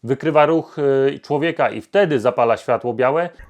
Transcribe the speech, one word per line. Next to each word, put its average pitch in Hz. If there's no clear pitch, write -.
wykrywa 147
ruch, 156
y, 139
człowieka 147
i 110
wtedy 156
zapala 120
światło 120
białe, 143